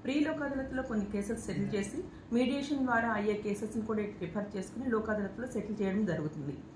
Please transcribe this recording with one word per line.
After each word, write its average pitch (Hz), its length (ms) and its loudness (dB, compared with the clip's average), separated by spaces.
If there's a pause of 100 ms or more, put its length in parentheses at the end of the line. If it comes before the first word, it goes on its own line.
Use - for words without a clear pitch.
ప్రీ 285 160 2
లోక్ 311 220 2
అదాలత్లో 262 420 -2
కొన్ని 214 220 0
కేసెస్ 202 400 -2
సెటిల్ 202 300 0
చేసి, 202 280 0 (300)
మీడియేషన్ 269 520 2
ద్వారా 233 260 4
అయ్యే 208 220 2
కేసెస్ని 208 480 -2
కూడా 214 200 0
ఇటు - 200 -4
రిఫర్ 196 360 -4
చేసుకుని 226 320 -4
లోక్ 220 200 2
అదాలత్లో 202 380 -2
సెటిల్ 208 340 -2
చేయడం 196 240 2
జరుగుతుంది. 147 520 -2 (180)